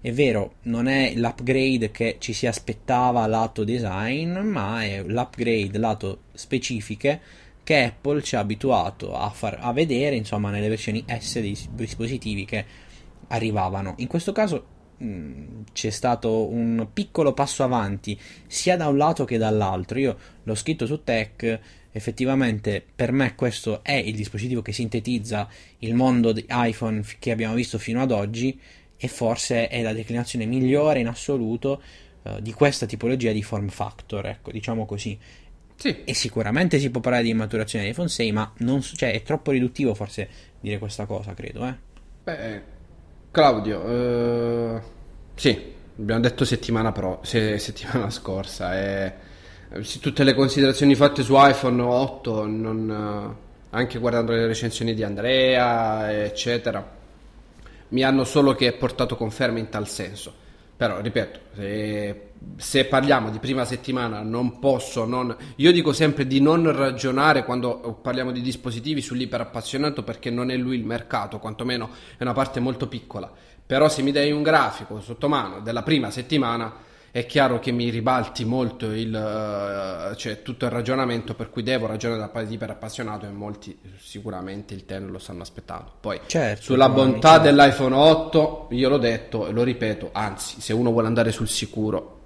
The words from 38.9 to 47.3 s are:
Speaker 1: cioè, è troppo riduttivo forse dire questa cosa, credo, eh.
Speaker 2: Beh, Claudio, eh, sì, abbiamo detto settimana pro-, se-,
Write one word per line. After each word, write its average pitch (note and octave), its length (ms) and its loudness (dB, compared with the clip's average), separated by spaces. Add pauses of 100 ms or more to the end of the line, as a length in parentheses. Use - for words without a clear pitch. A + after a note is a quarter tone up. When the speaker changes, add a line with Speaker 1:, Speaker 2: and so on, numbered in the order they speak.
Speaker 1:
cioè, B2 180 0
è G#2+ 100 -4
troppo D#3 280 -2
riduttivo B2+ 420 0
forse G#2 360 -8 (320)
dire G#2 180 -6
questa G#2 260 -8
cosa, G2+ 300 -8
credo, A2 320 -10
eh. C3 80 -6 (480)
Speaker 2:
Beh, A2 400 -8 (720)
Claudio, G#2+ 520 2
eh, A#2+ 960 0 (540)
sì, - 380 0 (260)
abbiamo A2+ 220 0
detto A#2+ 240 2
settimana A2+ 480 0
pro-, F#2 320 -4
se-, G#2+ 340 0